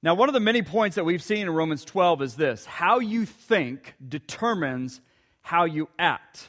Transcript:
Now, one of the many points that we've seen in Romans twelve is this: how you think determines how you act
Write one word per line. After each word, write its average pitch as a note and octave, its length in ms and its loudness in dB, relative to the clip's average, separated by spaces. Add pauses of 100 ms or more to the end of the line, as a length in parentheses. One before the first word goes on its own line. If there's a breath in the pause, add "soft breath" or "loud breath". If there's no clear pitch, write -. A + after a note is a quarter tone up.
Now, E3 120 4
one A#3 160 4
of C#4+ 40 -2
the C4 60 4
many A3+ 220 2
points G3 340 0
that F#3+ 100 -2
we've E3+ 180 0
seen G#3+ 160 -2
in G3 100 -4
Romans D#3+ 340 -2
twelve F3 380 2
is B2+ 140 -6
this: C3 300 -2
how G#3 340 2
you A3+ 260 -2
think C#3 680 -2 (120)
determines C3+ 960 -4 (400)
how E3+ 240 2
you D#3 240 -4 (100)
act - 500 -2